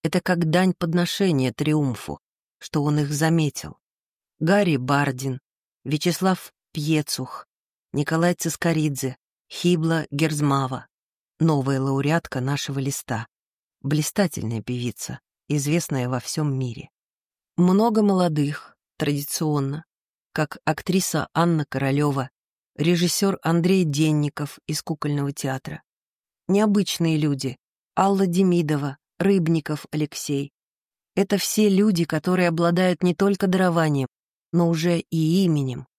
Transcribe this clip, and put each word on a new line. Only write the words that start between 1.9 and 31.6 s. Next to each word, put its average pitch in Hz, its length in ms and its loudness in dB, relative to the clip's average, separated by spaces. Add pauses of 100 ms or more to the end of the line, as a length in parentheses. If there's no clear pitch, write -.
что - 240 -4
он 151 160 2
их 143 120 -2
заметил. 156 640 0 (600)
Гарри 170 380 2
Бардин, 135 600 -2 (440)
Вячеслав 175 720 -2 (180)
Пьецух, 151 760 -4 (440)
Николай 165 440 0
Цискоридзе, 151 840 -2 (340)
Хибла 165 600 0
Герзмава, 139 760 0 (520)
новая 139 400 2
лауреатка 139 600 -2
нашего 139 380 -4
листа, 127 480 -6 (540)
блистательная 139 800 -2
певица, 123 580 -8 (280)
известная 143 600 -2
во 127 100 -2
всем 143 380 -4
мире. 123 320 -8 (680)
Много 208 460 4
молодых, 165 720 0 (200)
традиционно, 147 880 -2 (480)
как - 320 -4
актриса 165 680 -2
Анна 165 320 2
Королева, 139 640 -2 (460)
режиссер 175 680 0
Андрей 170 420 2
Денников 151 840 0
из 156 140 -6
кукольного 143 500 -4
театра. 139 520 -8 (640)
Необычные 196 680 2
люди: 139 400 -2 (400)
Алла 196 300 4
Демидова, 165 720 2 (220)
Рыбников 165 720 0
Алексей. 143 600 -4 (640)
Это 196 220 2
все 214 300 2